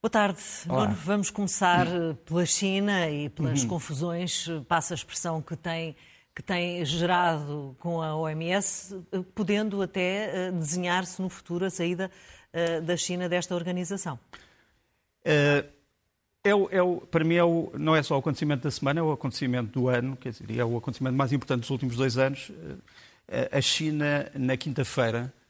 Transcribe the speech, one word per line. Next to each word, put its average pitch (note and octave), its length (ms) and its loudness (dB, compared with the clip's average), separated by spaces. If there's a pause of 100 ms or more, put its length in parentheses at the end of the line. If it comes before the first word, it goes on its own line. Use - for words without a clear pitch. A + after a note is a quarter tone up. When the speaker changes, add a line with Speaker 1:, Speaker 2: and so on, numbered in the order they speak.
Speaker 1:
Boa A3 60 0
tarde, G3+ 300 2 (280)
Speaker 2:
Olá. C3+ 200 2
Speaker 1:
Nuno. G3+ 160 0
Vamos G3+ 260 0
começar, F3+ 560 4
eh, E3 280 0 (120)
pela E3+ 180 2
China G3 640 2
e D3 200 -2
pelas C#3 340 0
Speaker 2:
Uhum. A#2 60 0
Speaker 1:
confusões, E3+ 800 -2
eh, D#3+ 180 -4
passa E3+ 280 0
a - 20 -6
expressão, - 440 -4
que D#3+ 140 -8
tem, E3 400 -6 (400)
que - 80 -14
tem F3 420 -2
gerado D3+ 920 0
com E3+ 240 -4
a D#3 140 -4
O D#3+ 120 -2
M D#3+ 220 -4
S, F#3+ 500 0 (120)
eh, F#3+ 80 -2 (120)
podendo G#3 480 0
até, F#3 680 -2
eh, - 20 -4
desenhar-se F3+ 720 0
no F#3 60 -2
futuro F3 380 -4
a F3+ 40 0
saída, F3+ 400 -2 (420)
eh, E3 280 0
da E3+ 160 0
China F3+ 320 -2
desta F3 260 0
organização. F3+ 640 -4 (1040)
Speaker 2:
Eh, D3 420 4 (760)
é G3+ 100 4
o, G3+ 200 4
é F#3 100 4
o, F3+ 140 2
para - 260 0
mim E3 140 4
é F3 80 8
o, E3 340 2
não D#3 160 4
é D3+ 80 6
só C#3+ 140 0
o - 20 4
acontecimento D3 460 0
da C#3+ 80 0
semana, C#3+ 260 0
é E3+ 60 2
o D#3 80 2
acontecimento B2+ 580 -2
do B2+ 180 0
ano, B2+ 280 0
quer B2+ 140 -10
dizer, A2+ 280 -8
é A#2+ 60 2
o A#2 120 0
acontecimento B2+ 380 -2
mais C3 180 2
importante B2+ 280 0
dos A2+ 100 -8
últimos B2+ 240 -2
dois B2 240 0
anos. C3+ 320 0 (760)
Eh, B2+ 240 -2
a C#3 80 2
China, D3 760 0
na C3 220 0
quinta-feira B2+ 760 -2 (180)